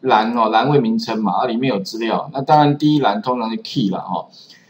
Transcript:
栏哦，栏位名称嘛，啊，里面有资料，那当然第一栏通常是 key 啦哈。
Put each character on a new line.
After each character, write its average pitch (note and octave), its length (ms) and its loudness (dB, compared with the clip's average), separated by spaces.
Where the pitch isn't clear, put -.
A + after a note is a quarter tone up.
栏 A#2 360 2
哦， A2 120 2
栏 A2+ 220 2
位 C#3+ 80 4
名 A2+ 200 2
称 A2 240 -4
嘛， F#2+ 100 -2
啊， G#2+ 140 0
里 A2+ 100 -2
面 B2+ 180 0
有 G2 60 -2
资 A2+ 180 -10
料， G#2+ 340 -2
那 C3+ 100 -6
当 D3+ 160 4
然 C#3+ 180 4
第 D3+ 180 2
一 D3 40 2
栏 A2 240 0
通 B2+ 180 -2
常 A2+ 100 -4
是 A2+ 120 -4
key A2 280 -2
啦 F2 80 -6
哈。 F2 280 -8